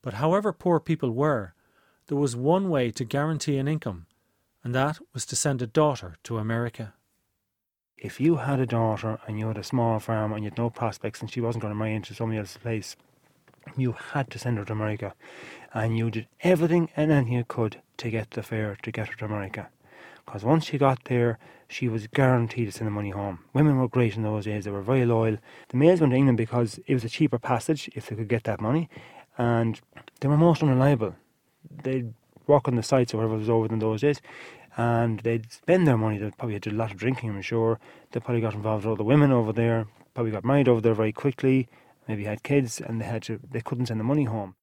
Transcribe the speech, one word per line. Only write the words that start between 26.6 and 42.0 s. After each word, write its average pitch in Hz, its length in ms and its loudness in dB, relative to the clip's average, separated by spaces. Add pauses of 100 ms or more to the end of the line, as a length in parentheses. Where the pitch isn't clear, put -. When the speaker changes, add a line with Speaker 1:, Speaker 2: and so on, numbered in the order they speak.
Speaker 2:
it 139 60 0
was 123 100 0
a 117 60 -4
cheaper 143 280 0
passage 131 560 -2
if - 140 -10
they 107 80 -8
could 107 140 -6
get 113 160 0
that 101 160 -4
money, 139 280 0 (480)
and 117 420 2 (400)
they 139 80 -2
were 147 100 4
most 165 240 6
unreliable. 131 540 4 (680)
They'd 127 300 -4 (340)
walk 143 200 6
on 123 80 2
the 113 80 2
sites 131 300 2
or 113 40 -2
whatever 110 200 0
was 107 120 -2
over 113 220 2
in 113 80 -2
those 110 220 -2
days, 143 200 0 (560)
and 117 440 2
they'd 117 300 -2
spend 180 360 4
their 123 100 6
money. 110 200 0
They 101 140 -6
probably 107 280 -6
did 104 140 -6
a - 20 -4
lot 110 160 -2
of 98 60 -14
drinking, 117 320 -2
I'm 98 120 -6
sure. 113 380 0 (320)
They 120 80 -4
probably 120 220 -2
got 107 140 -2
involved 107 300 -2
with 113 60 0
all 107 40 0
the 107 80 -4
women 143 280 6
over 113 220 2
there, 113 340 0 (260)
probably 113 180 -2
got 101 120 -6
married 135 240 4
over 120 140 6
there 113 140 4
very 110 160 0
quickly, 131 580 0 (380)